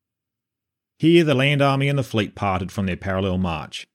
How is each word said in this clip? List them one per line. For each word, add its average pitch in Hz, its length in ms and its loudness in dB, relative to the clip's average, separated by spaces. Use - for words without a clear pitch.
Here 170 260 6
the 147 100 2
land 139 280 2
army 139 260 2
and 143 100 -2
the 131 40 0
fleet 110 320 -4
parted 92 360 -4
from 101 140 -4
their 87 120 -2
parallel 95 420 -2
march, 82 560 -6